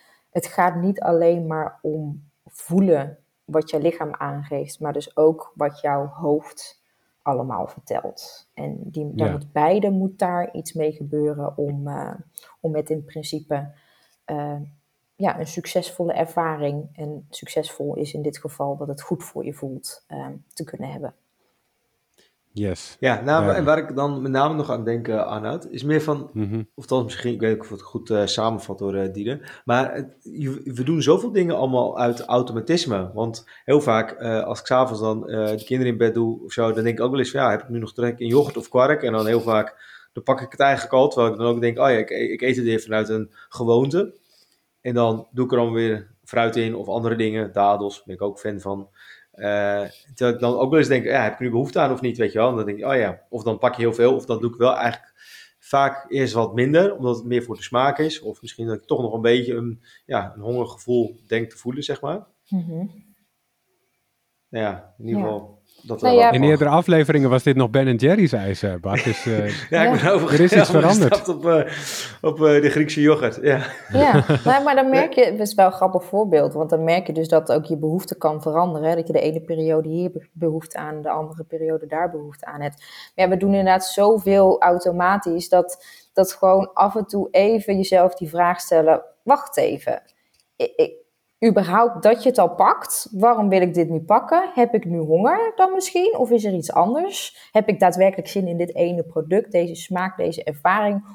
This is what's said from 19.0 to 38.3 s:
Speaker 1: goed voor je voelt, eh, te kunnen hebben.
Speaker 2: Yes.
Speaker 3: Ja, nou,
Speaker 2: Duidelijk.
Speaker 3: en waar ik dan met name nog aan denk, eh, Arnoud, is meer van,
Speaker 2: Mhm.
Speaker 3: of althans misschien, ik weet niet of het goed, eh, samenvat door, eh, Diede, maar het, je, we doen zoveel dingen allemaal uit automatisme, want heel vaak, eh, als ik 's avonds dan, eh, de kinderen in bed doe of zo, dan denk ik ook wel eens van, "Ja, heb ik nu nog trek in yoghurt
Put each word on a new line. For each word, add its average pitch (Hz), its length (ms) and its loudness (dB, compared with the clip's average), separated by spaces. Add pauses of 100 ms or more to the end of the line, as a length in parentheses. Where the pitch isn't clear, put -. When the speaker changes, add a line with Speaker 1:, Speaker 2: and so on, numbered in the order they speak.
Speaker 1:
goed 165 220 -6
voor - 220 -10
je 143 80 -10
voelt, 135 540 -14
eh, 139 200 -14 (260)
te - 100 -10
kunnen - 280 -12
hebben. - 220 -12 (1400)
Speaker 2:
Yes. 101 480 -8
Speaker 3:
Ja, 127 140 2
nou, 110 120 -6
Speaker 2:
Duidelijk. 156 320 2
Speaker 3:
en 170 80 -2
waar 151 120 4
ik 143 180 -6
dan 139 260 -2
met 135 100 -4
name 143 240 0
nog 147 160 -4
aan 117 120 -4
denk, 117 240 -4
eh, 110 180 -2
Arnoud, 110 440 -8
is 117 140 -12
meer 151 180 2
van, 147 320 -4
Speaker 2:
Mhm. 107 260 -6
Speaker 3:
of 107 60 -8 (100)
althans 131 280 -2
misschien, 120 300 -6
ik 107 60 -8
weet 110 120 0
niet 107 100 -2
of - 80 -18
het 104 120 -14
goed, - 280 -12
eh, 104 160 2
samenvat 107 540 -4
door, 98 160 -4
eh, 95 180 -4
Diede, 110 280 -8 (240)
maar 127 280 0
het, - 280 -12
je, 139 420 -10
we 127 200 -8
doen 156 180 -2
zoveel 185 300 2
dingen 180 260 0
allemaal 127 420 0
uit 120 260 0
automatisme, 117 880 -2
want 113 340 -8 (180)
heel 147 160 4
vaak, 113 300 0
eh, 113 320 -4
als - 160 -6
ik - 60 -18
's - 60 -4
avonds 123 300 2
dan, 110 280 -4
eh, 110 180 -2 (100)
de 107 60 -12
kinderen 127 280 -2
in 113 60 -4
bed 113 160 2
doe 113 300 -2
of - 80 -16
zo, 113 220 0
dan 113 100 -2
denk 113 140 -2
ik 110 60 -4
ook 127 80 0
wel 135 80 -2
eens 123 120 -2
van, 139 100 -2
"Ja, 123 80 2
heb 107 120 -2
ik - 80 -16
nu 117 100 -6
nog 107 140 -10
trek 120 260 -4
in 120 80 -6
yoghurt 123 300 2